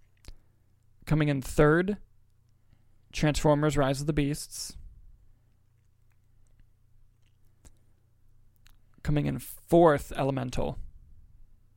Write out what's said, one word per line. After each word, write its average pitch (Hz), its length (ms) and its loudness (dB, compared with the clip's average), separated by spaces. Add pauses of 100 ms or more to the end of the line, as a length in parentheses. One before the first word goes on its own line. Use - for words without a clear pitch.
(1040)
Coming 151 240 2
in 139 120 -2
third, 170 560 2 (1120)
Transformers 147 640 2
Rise 139 240 0
of 143 60 -8
the 156 60 -2
Beasts. - 640 -6 (4000)
Coming 147 220 0
in 139 140 -4
fourth, - 760 2
Elemental. 131 600 -4 (1000)